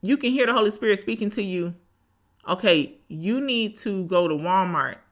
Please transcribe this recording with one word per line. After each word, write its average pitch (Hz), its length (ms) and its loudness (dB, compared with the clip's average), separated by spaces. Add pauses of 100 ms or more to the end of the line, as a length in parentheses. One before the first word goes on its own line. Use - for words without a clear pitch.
you 254 160 2
can 247 120 0
hear 262 160 2
the 233 60 2
Holy 214 180 4
Spirit 208 280 0
speaking 220 320 -4
to 208 120 -6
you. 175 320 -4 (720)
"Okay, 180 460 2 (160)
you 185 320 -2
need 233 380 -2
to 190 280 -4
go 175 220 2
to 156 60 0
Walmart." 170 600 0 (160)